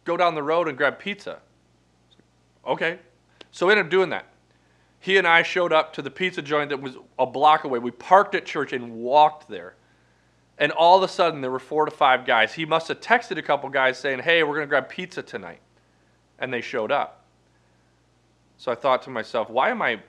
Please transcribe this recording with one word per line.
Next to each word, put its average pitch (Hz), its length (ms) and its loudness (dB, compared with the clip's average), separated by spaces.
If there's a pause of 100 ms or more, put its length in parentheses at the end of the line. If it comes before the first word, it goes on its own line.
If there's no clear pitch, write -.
go 170 140 -4
down 170 180 0
the 151 80 -6
road 160 240 -2
and 135 100 -8
grab 143 220 0
pizza?" 196 320 -10
I 80 40 -12 (760)
was - 80 -20
like, - 560 -12
"Okay." 170 260 -4 (520)
So 175 160 0
we 202 40 4
ended 208 140 4
up 151 40 -12
doing 180 200 2
that. 104 160 -8 (760)
He 190 180 0
and 185 80 4
I 165 180 6
showed 175 280 0
up 156 220 2
to 156 80 -8
the 135 100 -10
pizza 180 300 -6
joint 147 300 -2
that 139 100 -6
was 127 160 -12 (200)
a 131 80 2
block 151 380 4
away. 127 160 -4
We 120 120 -6
parked 190 440 2
at 175 100 -4
church 143 280 -6
and 120 220 -10
walked 147 520 2
there. 92 280 -14 (840)
And 147 120 2
all 170 240 6
of 190 80 4
a 180 40 0
sudden, 160 340 -2
there 127 100 -6
were 127 80 -4
four 151 240 -2
to 151 80 -2
five 127 340 2
guys. 113 280 2
He 160 100 -8
must 160 240 -2
have - 140 -8
texted 226 360 0
a 156 40 -6
couple 143 280 -2
guys 131 280 0
saying, 135 220 -4
"Hey, 165 240 2
we're 147 100 -2
gonna 147 140 -6
grab 139 200 -2
pizza 180 360 -12
tonight." 90 360 -16 (800)
And 127 160 -8
they 117 80 -6
showed 113 300 -6
up. - 340 -4 (1300)
So - 140 -6
I 117 40 -2
thought 131 280 0
to 139 60 -16
myself, 113 400 -6
"Why 131 220 0
am 226 100 -6
I, 120 280 -2